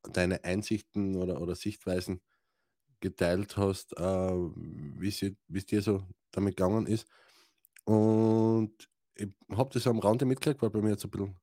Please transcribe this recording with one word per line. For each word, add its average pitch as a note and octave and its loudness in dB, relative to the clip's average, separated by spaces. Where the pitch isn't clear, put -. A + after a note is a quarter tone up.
deine F2+ 0
Einsichten G2 -4
oder, F2+ -2
oder F2 -4
Sichtweisen F#2 -4
geteilt F2+ -2
hast, G2 0
äh, - -6
wie F2+ -4
sie, G2 -4
wie F#2+ -6
es F#2+ -8
dir G#2 0
so G2 0
damit F#2+ 0
gegangen G2 2
ist. A2 -2
Und A2 4
ich G2+ -8
hab B2+ 0
das B2 -2
am A2+ 2
Rande A2+ 4
mitgekriegt, B2+ 0
weil A2 2
bei G#2 0
mir G#2+ 4
jetzt G2+ -2
ein G2+ -10
bisschen G2 -6